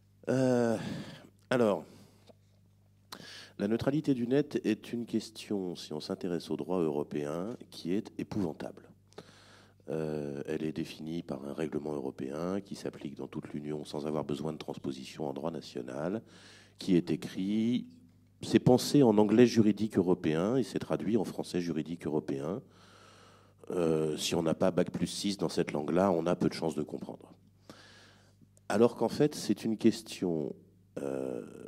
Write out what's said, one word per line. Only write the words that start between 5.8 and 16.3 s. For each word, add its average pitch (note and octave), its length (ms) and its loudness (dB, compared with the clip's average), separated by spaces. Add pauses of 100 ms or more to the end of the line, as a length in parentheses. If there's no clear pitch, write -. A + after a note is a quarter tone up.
on D2+ 80 -6
s'intéresse F2 500 -4
au D#2 60 -2
droit F2 240 -2
européen, D2+ 760 -2 (140)
qui - 220 -6
est G2+ 260 -4
épouvantable. - 680 -6 (1000)
Euh, D2 580 -4
elle D#2 180 -4
est D#2 80 -2
définie D#2+ 500 -6
par C#2 220 -8
un C#2+ 80 -8
règlement D2+ 400 -2
européen D2 680 -4
qui - 160 -12
s'applique - 400 -10
dans C2 120 -10
toute - 240 -10
l'Union D2 320 -6
sans D2 220 -6
avoir D2+ 180 0
besoin C#2+ 280 -4
de D2+ 60 -8
transposition C#2 680 -8
en C2+ 40 -4
droit C#2 180 -4
national, D2 720 -6 (560)